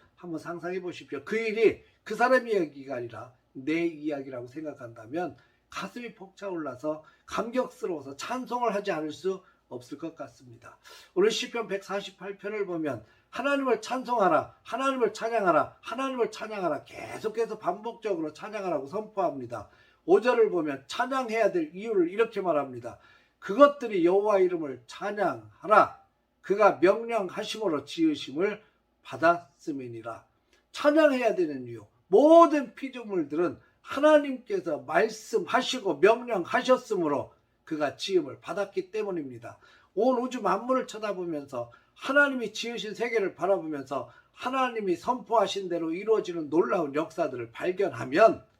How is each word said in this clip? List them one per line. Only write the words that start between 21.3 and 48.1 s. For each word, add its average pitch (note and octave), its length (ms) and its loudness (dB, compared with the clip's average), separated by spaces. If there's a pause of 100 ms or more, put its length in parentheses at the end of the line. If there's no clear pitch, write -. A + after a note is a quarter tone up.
될 D#3+ 220 -2
이유를 F#3+ 380 0
이렇게 G#3+ 300 -2
말합니다. C3 580 -4 (400)
"그것들이 A3 680 4
여호와 G3+ 320 4
이름을 D#3+ 480 0
찬양하라. F#3+ 1160 0 (420)
그가 F#3+ 380 4
명령하심으로 G3+ 1080 0
지으심을 D#3+ 760 -2 (400)
받았음이니라." B2+ 1300 -2 (460)
찬양해야 C#4+ 600 4
되는 D3+ 320 -2
이유, A#2 220 -14 (180)
모든 D4+ 680 8
피조물들은 F3+ 800 -4 (240)
하나님께서 C4 1000 0
말씀하시고 G3+ 1160 0
명령하셨으므로 G#3 1400 2 (320)
그가 D3 300 -4
지음을 D#3 460 -2
받았기 F#3+ 500 -6
때문입니다. D3+ 640 -8 (380)
온 A#3+ 260 4
우주 B3 180 -6
만물을 A#3 460 0
쳐다보면서 F3 880 -8 (240)
하나님이 C4+ 580 2
지으신 G#3+ 400 -8
세계를 A3 400 -2
바라보면서 D#3 800 -2 (220)
하나님이 A#3+ 600 -2
선포하신 G3+ 720 0
대로 E3 240 -2
이루어지는 F3+ 600 -2
놀라운 F3 420 2
역사들을 C#3+ 580 -4
발견하면 E3+ 920 2 (140)